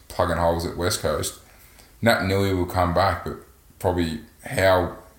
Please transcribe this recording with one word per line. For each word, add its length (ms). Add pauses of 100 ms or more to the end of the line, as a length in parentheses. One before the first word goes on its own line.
plugging 300
holes 280
at 120
West 240
Coast. 380 (640)
Nat 240
Nui 280
will 120
come 280
back, 320
but 100 (440)
probably 420 (240)
how, 500 (240)